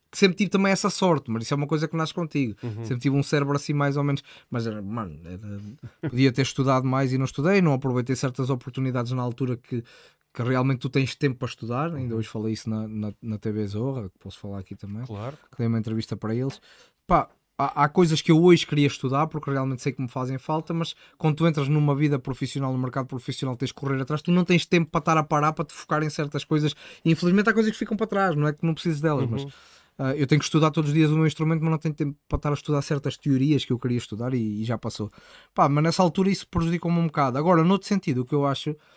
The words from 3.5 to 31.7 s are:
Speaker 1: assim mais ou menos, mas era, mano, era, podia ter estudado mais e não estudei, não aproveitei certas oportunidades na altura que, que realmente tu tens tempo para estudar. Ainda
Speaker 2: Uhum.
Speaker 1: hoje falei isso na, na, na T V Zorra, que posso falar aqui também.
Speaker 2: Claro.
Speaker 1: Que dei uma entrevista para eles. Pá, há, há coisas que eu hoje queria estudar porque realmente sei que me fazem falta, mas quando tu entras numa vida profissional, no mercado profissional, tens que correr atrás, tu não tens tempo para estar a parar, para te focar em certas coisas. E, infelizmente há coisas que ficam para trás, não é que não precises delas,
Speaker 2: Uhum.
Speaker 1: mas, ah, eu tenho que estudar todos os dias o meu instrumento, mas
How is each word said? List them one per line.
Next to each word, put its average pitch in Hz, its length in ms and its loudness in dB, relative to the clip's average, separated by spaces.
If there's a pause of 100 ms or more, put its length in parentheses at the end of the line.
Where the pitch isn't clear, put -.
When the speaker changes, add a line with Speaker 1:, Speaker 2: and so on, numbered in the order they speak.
Speaker 1:
assim 143 180 -4
mais 143 240 0
ou 143 60 0
menos, 143 180 0 (300)
mas 117 160 -4
era, 107 120 -6
mano, 98 460 -8
era, 104 840 -12
podia 127 220 4
ter 135 120 0
estudado 131 420 0
mais 131 260 0
e 131 60 -2
não 131 80 0
estudei, 185 380 2
não 151 100 4
aproveitei 127 420 -2
certas 131 360 -2
oportunidades 127 600 -4
na 127 120 -2
altura 123 340 -4
que, 120 260 -8 (500)
que 120 100 -4
realmente 127 360 0
tu 139 100 -4
tens 135 260 0
tempo 127 240 -2
para 123 80 -6
estudar. 127 460 -6
Ainda 127 200 -4
Speaker 2:
Uhum. 113 60 -2
Speaker 1:
hoje 107 80 -4
falei 110 260 -4
isso 107 160 -8
na, 110 180 -4
na, 107 340 -6
na 110 160 -6
T 110 140 -4
V 107 160 -2
Zorra, 110 420 -6
que - 100 -20
posso - 180 -16
falar 98 220 -10
aqui 98 160 -12
também. 104 300 -10
Speaker 2:
Claro. 117 320 -10 (140)
Speaker 1:
Que - 60 -20
dei 117 100 0
uma 117 120 2
entrevista 110 380 -4
para 110 180 -4
eles. 135 240 -4 (480)
Pá, 160 220 2 (280)
há, 143 280 0
há 147 40 2
coisas 160 320 2
que - 100 2
eu 160 120 8
hoje 175 240 8
queria 147 200 2
estudar 139 400 -2
porque 147 220 -8
realmente 135 320 -2
sei 139 120 -2
que - 80 -6
me 127 80 -4
fazem 131 280 -6
falta, 160 360 -4
mas 165 200 -2 (240)
quando 156 200 2
tu 165 100 4
entras 147 220 2
numa 147 260 4
vida 143 240 2
profissional, 135 540 -4
no 127 40 -2
mercado 127 300 -4
profissional, 131 480 -6
tens 127 160 -4
que - 80 -16
correr 135 220 -2
atrás, 151 200 -4
tu - 100 -4
não 180 120 6
tens 175 220 2
tempo 170 260 2
para 170 80 2
estar 160 180 2
a 151 60 2
parar, 151 300 2
para 160 120 -4
te - 80 -18
focar 151 300 -2
em 156 60 -2
certas 143 340 -4
coisas. 151 320 0 (300)
E, 165 60 6
infelizmente 180 380 4
há 220 40 4
coisas 220 180 2
que - 60 -6
ficam 214 180 -4
para 214 120 -2
trás, 196 280 0
não 147 120 2
é 151 60 0
que 170 120 -6
não 165 80 2
precises 151 260 -4
delas, 147 240 0
Speaker 2:
Uhum. 113 80 -2
Speaker 1:
mas, 139 140 -4 (520)
ah, 135 200 -2
eu 143 100 0
tenho 147 120 4
que - 60 -4
estudar 156 260 4
todos 151 180 0
os 143 40 2
dias 156 180 6
o 156 40 2
meu 160 120 4
instrumento, 156 340 0
mas 160 100 2